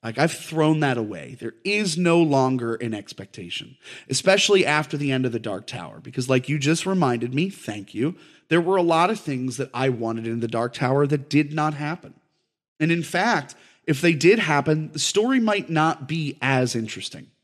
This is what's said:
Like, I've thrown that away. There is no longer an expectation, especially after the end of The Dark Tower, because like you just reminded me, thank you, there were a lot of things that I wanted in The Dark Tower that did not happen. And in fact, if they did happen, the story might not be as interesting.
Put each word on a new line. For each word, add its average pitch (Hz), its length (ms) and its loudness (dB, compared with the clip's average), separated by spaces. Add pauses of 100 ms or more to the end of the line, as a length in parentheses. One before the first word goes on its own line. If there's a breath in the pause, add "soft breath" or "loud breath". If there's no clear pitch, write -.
Like, 113 160 -6
I've 160 140 2
thrown 156 480 0
that 135 160 0
away. 92 420 -8
There 113 240 -10
is 196 340 -2
no 170 220 4
longer 131 560 2
an 113 180 -6
expectation, 98 840 -14 (320 loud breath)
especially 190 560 4
after 151 320 0
the 143 140 0
end 131 140 0
of 120 60 0
The 113 80 -4
Dark 104 260 -8
Tower, 80 340 -14
because 127 300 -8
like 131 180 2
you 147 120 -2
just 156 260 0
reminded 127 480 0
me, 170 160 -2
thank 104 460 -12
you, 143 200 -2 (340 loud breath)
there 170 120 4
were 185 160 0
a 180 60 2
lot 170 260 4
of 214 100 -2
things 127 380 -6
that 131 160 -6
I 135 160 0
wanted 113 380 -4
in 117 140 -4
The 117 60 -4
Dark 117 260 -2
Tower 139 340 2
that 139 220 -2
did 147 240 0
not 151 200 -2
happen. 151 400 -10 (680)
And 160 120 2
in 170 100 0
fact, 196 540 0 (300 soft breath)
if 147 160 0
they 170 120 4
did 165 240 6
happen, 156 540 0
the 147 80 -10
story 247 400 2
might 208 320 0
not 156 360 0
be 156 320 -4
as 127 360 2
interesting. - 520 -8 (160)